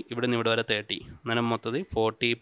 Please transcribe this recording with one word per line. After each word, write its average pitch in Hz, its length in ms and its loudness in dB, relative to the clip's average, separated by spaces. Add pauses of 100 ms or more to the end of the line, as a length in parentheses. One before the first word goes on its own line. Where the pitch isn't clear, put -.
(120)
ഇവിടെ 120 140 0
നിന്ന് 120 120 2
ഇവിടെ 113 160 2
വരെ 113 160 2
തേർട്ടി. 107 280 -2 (220)
അന്നേരം 117 320 0
മൊത്തത്തിൽ 117 320 -2 (100)
ഫോർട്ടി 110 360 2 (120)